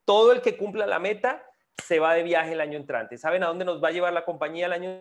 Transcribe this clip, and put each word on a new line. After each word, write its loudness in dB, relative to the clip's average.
Todo 8
el 0
que 0
cumpla -4
la 0
meta -4
se 0
va 4
de 2
viaje 0
el -4
año -6
entrante. -8
¿Saben -2
a 0
dónde -4
nos -4
va 2
a -2
llevar 0
la -2
compañía -6
el -2
año -6